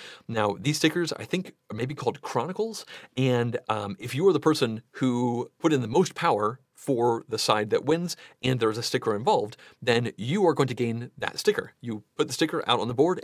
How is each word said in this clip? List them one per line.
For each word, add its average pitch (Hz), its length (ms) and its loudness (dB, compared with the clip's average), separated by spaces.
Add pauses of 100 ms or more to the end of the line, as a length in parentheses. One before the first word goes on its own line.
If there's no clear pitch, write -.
(260)
Now, 107 340 0
these 143 160 0
stickers, 165 380 0
I - 100 -12
think, - 300 -6 (160)
are 107 60 -10
maybe 127 180 -4
called - 260 -4
chronicles, 185 640 -4 (320)
and, 120 420 2 (120)
um, 101 280 -4
if 117 160 -8
you 165 140 4
are 180 60 6
the 147 60 2
person 120 420 2 (100)
who 123 640 0
put 165 140 2
in 139 80 2
the 117 80 -4
most 160 260 2
power 117 460 0 (140)
for 120 540 0
the 110 100 -4
side 107 320 2
that 113 160 0
wins, 170 300 0 (260)
and 127 180 0
there's 110 180 2
a 120 40 -6
sticker 117 340 0
involved, 107 400 0 (240)
then 117 360 2
you 170 300 0
are 156 80 4
going 135 140 2
to 123 60 -6
gain 117 420 -4
that - 220 -6
sticker. - 420 0
You 110 240 -8 (120)
put 147 120 0
the 135 60 -8
sticker 160 340 -2
out 120 120 4
on 107 80 -2
the 123 60 -4
board, 160 300 4